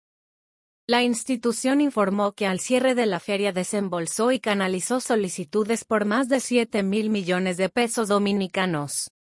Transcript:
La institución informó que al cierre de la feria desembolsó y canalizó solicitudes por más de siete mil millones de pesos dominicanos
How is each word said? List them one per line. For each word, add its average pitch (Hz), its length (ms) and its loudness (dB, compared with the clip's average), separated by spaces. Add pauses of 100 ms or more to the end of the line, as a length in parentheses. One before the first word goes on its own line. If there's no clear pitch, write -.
(880)
La 240 160 4
institución 247 760 0
informó 202 520 2
que 202 160 -2
al 185 100 0
cierre 254 380 2
de 240 100 2
la 180 140 -2
feria 202 320 -2
desembolsó 185 800 -2
y 262 80 0
canalizó 196 580 0
solicitudes 208 880 -2
por 214 200 0
más 233 240 0
de 262 120 2
siete 233 420 0
mil 214 280 0
millones 185 460 0
de 185 120 0
pesos 233 400 0
dominicanos 196 1040 0 (100)